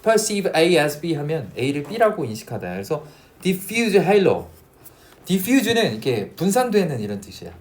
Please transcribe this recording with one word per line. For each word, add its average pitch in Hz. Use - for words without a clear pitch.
Perceive 208
A 170
as 147
B 170
하면 147
A를 143
B라고 208
인식하다. 107
그래서 98
diffuse 196
halo, 170
diffuse는 226
이렇게 110
분산되는 196
이런 101
뜻이야. 87